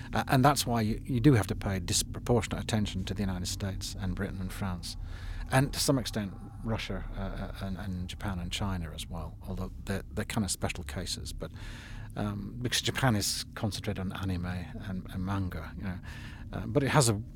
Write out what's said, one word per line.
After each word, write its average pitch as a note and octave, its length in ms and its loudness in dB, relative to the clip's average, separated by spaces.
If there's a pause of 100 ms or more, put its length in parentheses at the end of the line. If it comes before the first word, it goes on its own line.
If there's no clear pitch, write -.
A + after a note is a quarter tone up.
(160)
Uh, - 140 2
and C3 140 8
that's C#3+ 220 6
why A#2 160 2
you, G#2+ 240 2
you B2 140 2
do C3 140 10
have G#2 120 8
to G#2+ 100 0
pay G2 240 0
disproportionate G#2 840 2
attention G2 420 2
to G#2 80 -2
the G#2 80 0
United F2+ 260 0
States - 540 -2
and F#2 140 0
Britain F#2+ 260 -2
and F#2 100 -2
France, F2+ 460 -4 (540)
and C3+ 200 6
to - 80 -2
some C3+ 200 4
extent G#2 340 -2 (300)
Russia, G#2 400 -2 (120)
uh, G2 60 -4
uh, F#2+ 460 -4
and, F#2+ 100 -2
and F#2 300 -4
Japan G2 320 -4
and F2 120 -4
China F#2 440 -2
as - 120 -6
well, D#2+ 300 -6 (100)
although F#2 240 -4 (140)
they're, G2 180 -2 (120)
they're G#2 100 0
kind - 180 0
of F#2 60 0
special - 340 -2
cases. - 480 -6
But, - 200 -6 (640)
um, G#2 440 -4
because A#2+ 220 0
Japan B2 340 4
is - 380 0
concentrated - 460 -2
on F#2 140 -2
anime F2+ 340 0 (420)
and, F#2 240 -4
and F#2 100 -2
manga, F2+ 540 -2
you G2+ 60 -6
know, F2+ 160 -2 (540)
uh, F#2+ 120 -2
but A#2 160 4
it C3 80 2
has A#2 200 8
a G#2 120 4 (140)